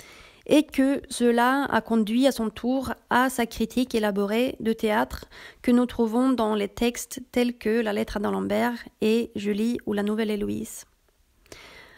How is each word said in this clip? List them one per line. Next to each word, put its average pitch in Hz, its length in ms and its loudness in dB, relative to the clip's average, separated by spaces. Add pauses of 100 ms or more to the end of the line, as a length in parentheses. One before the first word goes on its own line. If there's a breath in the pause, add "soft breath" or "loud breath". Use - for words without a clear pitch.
(480 loud breath)
et 294 160 6
que 269 460 0
cela 240 560 2
a - 160 0
conduit 226 460 2
à 254 40 2
son 220 180 -4
tour 247 440 -4 (160)
à 247 200 4
sa 240 160 -2
critique 240 500 -2
élaborée 208 640 0
de 226 140 0
théâtre 220 520 -2 (360 loud breath)
que 247 100 2
nous 240 160 4
trouvons 240 420 0
dans 220 260 2
les 202 140 -2
textes - 500 -4 (120)
tels 240 260 0
que 220 240 0
La 214 120 0
Lettre 220 240 -2
à - 20 -4
d'Alembert 208 580 -2 (240)
et 226 340 2
Julie 208 500 -2
ou 214 80 -4
La 202 100 -2
Nouvelle 214 280 -2
Héloïse. 208 540 -6 (1120 loud breath)